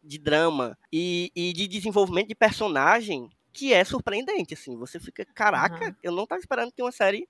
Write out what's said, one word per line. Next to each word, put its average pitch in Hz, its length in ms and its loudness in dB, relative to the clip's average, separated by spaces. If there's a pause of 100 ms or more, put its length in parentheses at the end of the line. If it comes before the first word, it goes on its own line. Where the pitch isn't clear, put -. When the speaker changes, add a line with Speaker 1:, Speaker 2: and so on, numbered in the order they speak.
Speaker 1:
de 151 160 -16
drama 151 600 0 (160)
e, 175 420 -2
e 175 160 -2
de 180 160 -4
desenvolvimento 196 600 0
de 214 60 -10
personagem 196 920 2 (240)
que 269 200 0
é 185 100 8
surpreendente, 247 720 -4
assim. 127 240 -12
Você 123 200 -12
fica, - 280 -14
"Caraca, 175 640 0
Speaker 2:
Aham. - 140 -10
Speaker 1:
eu 175 120 -4
não 196 120 -2
tava 359 140 -6
esperando 247 320 -4
que - 100 -10
uma 247 80 -2
série 208 400 0